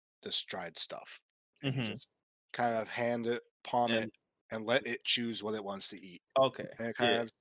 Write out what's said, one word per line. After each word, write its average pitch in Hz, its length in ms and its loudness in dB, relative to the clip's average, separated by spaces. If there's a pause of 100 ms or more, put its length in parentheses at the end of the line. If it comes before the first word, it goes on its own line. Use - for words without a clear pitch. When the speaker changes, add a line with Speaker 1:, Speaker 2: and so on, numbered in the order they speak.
(220)
Speaker 1:
this - 220 0
dried 87 340 -6
stuff - 420 -4 (420)
and 135 120 0
you 131 80 0
Speaker 2:
Mm-hmm. 107 120 -2
Speaker 1:
just - 140 -12 (440)
kind 120 240 2
of 107 120 -2
hand 117 380 0
it, 120 160 0 (220)
palm 120 280 2
it, 110 120 4
Speaker 2:
And 113 80 -6 (400)
Speaker 1:
and 110 140 -4
let 123 200 4
it 120 180 -4
choose 117 380 2
what 107 120 -2
it 104 100 -4
wants 98 240 -2
to 98 120 -6
eat. 90 200 -16 (180)
Speaker 2:
Okay, 131 280 4 (120)
Speaker 1:
And 117 100 -4
it 113 80 -6
kind 120 160 4
Speaker 2:
yeah. 117 100 4
Speaker 1:
of 113 80 -6 (100)